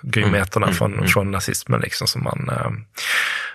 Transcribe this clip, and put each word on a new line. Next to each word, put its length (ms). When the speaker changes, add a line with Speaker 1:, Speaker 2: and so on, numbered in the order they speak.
Speaker 1:
grymheterna 640
Speaker 2:
Mm, 40
mm, 80
Speaker 1:
från, 160
Speaker 2:
mm. 140
Speaker 1:
från 240
nazismen 500
liksom 260
som 160
man, 260
eh, 200